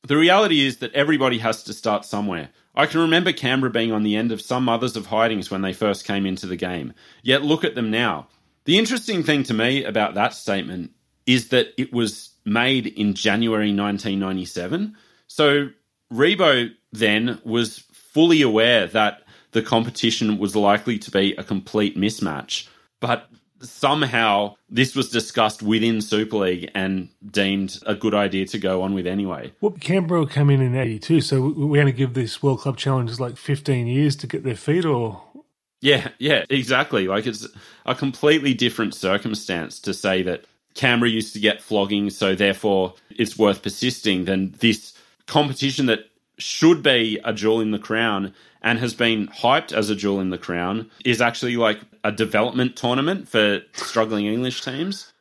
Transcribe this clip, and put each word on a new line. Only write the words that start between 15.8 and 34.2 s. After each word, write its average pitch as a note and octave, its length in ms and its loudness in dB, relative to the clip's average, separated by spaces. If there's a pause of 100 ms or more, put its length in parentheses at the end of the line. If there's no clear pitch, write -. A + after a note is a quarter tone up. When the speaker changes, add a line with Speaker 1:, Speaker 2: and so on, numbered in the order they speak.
Speaker 1:
Rebo C#3 580 4 (220)
then A2 500 2
was A2+ 360 -2 (120)
fully E3 500 4
aware A2+ 460 4
that G#2 360 0 (280)
the A2+ 100 2
competition A2+ 760 0
was G2 180 -4
likely G#2 440 2
to - 120 -14
be G2 220 0
a - 100 -10
complete G#2 540 -4
mismatch, F2+ 720 -4 (340)
but A#2+ 280 -4 (320)
somehow A#2 960 0 (140)
this B2 260 0
was C3+ 140 0
discussed A2 540 0
within A2 380 2
Super G#2+ 360 -2
League F2+ 380 -2
and F#2+ 340 -2 (220)
deemed G2 540 0
a G#2+ 100 0
good G#2+ 180 -2
idea F#2+ 340 0
to A2 120 -8
go F#2+ 240 0
on F#2+ 100 -2
with F#2+ 140 -4
anyway. F#2 440 -6 (100)
Speaker 2:
Well, G#3 100 0
Canberra E3+ 560 -2
came C#3+ 220 2
in C#3 120 4
in B2+ 140 0
eighty-two, B2+ 460 0
so C3+ 200 0
we, C#3+ 240 -2
we're D3 160 4
gonna C#3 100 4
give B2 220 -2
this B2 300 -4
World C3+ 160 2
Club C3+ 180 -4
Challenge, B2 420 -2
like, B2+ 180 -6
fifteen C#3 500 -2
years C#3 300 2
to - 100 -12